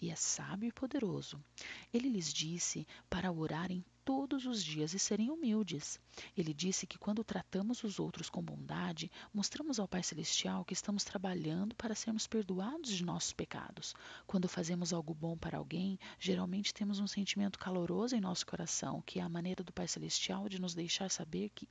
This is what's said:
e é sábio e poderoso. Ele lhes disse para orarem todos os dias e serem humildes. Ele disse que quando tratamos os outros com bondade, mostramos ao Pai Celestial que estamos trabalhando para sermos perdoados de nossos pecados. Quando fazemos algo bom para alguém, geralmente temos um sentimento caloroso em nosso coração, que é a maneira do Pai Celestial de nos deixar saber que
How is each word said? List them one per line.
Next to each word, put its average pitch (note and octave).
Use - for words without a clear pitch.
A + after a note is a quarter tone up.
e E3+
é D#3+
sábio F3+
e A3+
poderoso. F3
Ele B3
lhes E3+
disse D#3+
para F3+
orarem E3
todos C4+
os A3
dias D3+
e G3
serem G#3+
humildes. G#3+
Ele D#3
disse F3+
que -
quando G#3+
tratamos G3
os G3
outros E3
com F3+
bondade, D#3+
mostramos B3
ao G3
Pai F3+
Celestial F3+
que -
estamos G3+
trabalhando F3+
para A3
sermos A3
perdoados A3
de F3
nossos F3
pecados. -
Quando F3+
fazemos F3
algo E3
bom E3
para D#3+
alguém, F3
geralmente F#3
temos G3+
um G3+
sentimento G3+
caloroso F#3
em G#3+
nosso F#3
coração, E3
que -
é -
a F3+
maneira F3
do F3
Pai F3+
Celestial F#3+
de F#3+
nos F3
deixar F3
saber F3
que -